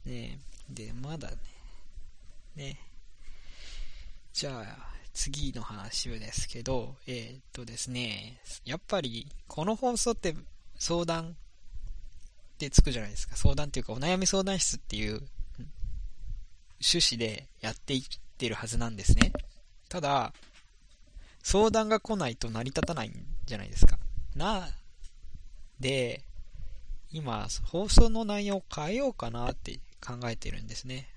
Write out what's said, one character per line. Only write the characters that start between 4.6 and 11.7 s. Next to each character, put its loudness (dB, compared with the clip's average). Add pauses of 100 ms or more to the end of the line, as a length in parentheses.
あ、 -12 (180)
次 -2
の -4
話 -6
で -8
す -2
け -8
ど、 -2 (100)
え -10
ー -18
っ -20 (100)
と -10
で -12
す -8
ね、 -8 (240)
や -6
っ -8
ぱ 0
り -8 (160)
こ -8
の 0
放 0
送 2
っ 0
て -2 (400)
相 0
談 -2
っ -12 (1200)